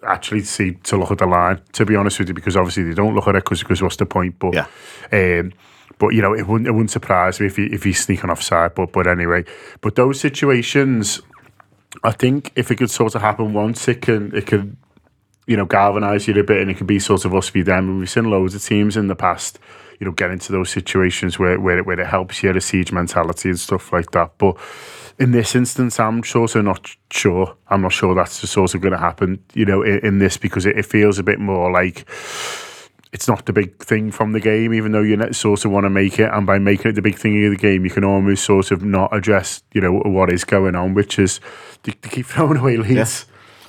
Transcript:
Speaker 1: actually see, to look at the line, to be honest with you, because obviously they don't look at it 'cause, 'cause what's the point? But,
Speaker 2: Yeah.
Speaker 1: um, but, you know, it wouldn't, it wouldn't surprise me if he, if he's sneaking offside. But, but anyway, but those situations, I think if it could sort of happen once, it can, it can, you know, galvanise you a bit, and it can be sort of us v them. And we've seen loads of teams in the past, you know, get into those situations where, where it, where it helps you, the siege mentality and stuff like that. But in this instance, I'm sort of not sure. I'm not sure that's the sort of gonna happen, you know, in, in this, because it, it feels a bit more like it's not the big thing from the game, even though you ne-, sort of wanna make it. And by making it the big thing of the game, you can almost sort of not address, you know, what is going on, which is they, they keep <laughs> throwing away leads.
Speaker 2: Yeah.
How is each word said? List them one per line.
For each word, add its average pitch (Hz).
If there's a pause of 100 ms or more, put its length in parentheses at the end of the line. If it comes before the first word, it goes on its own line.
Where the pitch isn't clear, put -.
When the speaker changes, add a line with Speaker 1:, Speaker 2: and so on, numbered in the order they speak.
Speaker 1:
actually 101
see, 95 (100)
to -
look 95
at 98
the 92
line, 90 (120)
to -
be 104
honest 101
with 92
you, 92
because 87
obviously 90
they 82
don't 107
look 101
at 101
it 95
'cause, 87
'cause 95
what's 90
the 95
point? 90
But, 90
Speaker 2:
Yeah. 80 (720)
Speaker 1:
um, 90 (460)
but, 110
you 110
know, 98
it 110
wouldn't, 110
it -
wouldn't 110
surprise 92
me 101
if 95
he, 101
if -
he's 98
sneaking 92
offside. 85
But, 90
but 90
anyway, 87 (360)
but 107
those 135
situations, 135 (840)
I 113
think 131
if -
it 117
could 117
sort 113
of 104
happen 107
once, 107
it 123
can, 104
it 101
can, 101 (720)
you 117
know, 101
galvanise 101
you 101
a 101
bit, 101
and 95
it 95
can 98
be 101
sort 98
of 92
us 92
v 95
them. 92
And 95
we've 92
seen 113
loads 95
of 101
teams 104
in 101
the 92
past, - (400)
you 95
know, 90
get 87
into 92
those 92
situations 92
where, 92
where 92
it, 90
where 90
it 87
helps 92
you, 95
the 92
siege 90
mentality 87
and 87
stuff -
like 87
that. 85
But 95 (600)
in 127
this 117
instance, 123
I'm 113
sort 117
of 107
not 95 (220)
sure. 92 (140)
I'm 101
not 92
sure 92
that's 90
the -
sort 95
of 90
gonna 92
happen, 90 (100)
you 110
know, 98
in, 101
in 101
this, 98
because 95
it, 104
it 101
feels 104
a 98
bit 101
more 92
like 90 (1040)
it's -
not 107
the 110
big 101
thing 107
from 107
the 110
game, 110
even 107
though 107
you 107
ne-, 113
sort 104
of 104
wanna 98
make 98
it. 110
And 101
by 98
making 98
it -
the 104
big 98
thing 104
of 104
the 101
game, 95
you 90
can 104
almost 98
sort 95
of 90
not 98
address, 101 (120)
you 101
know, 90
what 95
is 90
going 95
on, 90
which 98
is 95 (420)
they, -
they -
keep 127
<laughs> -
throwing 156
away 123
leads. 113
Speaker 2:
Yeah. - (340)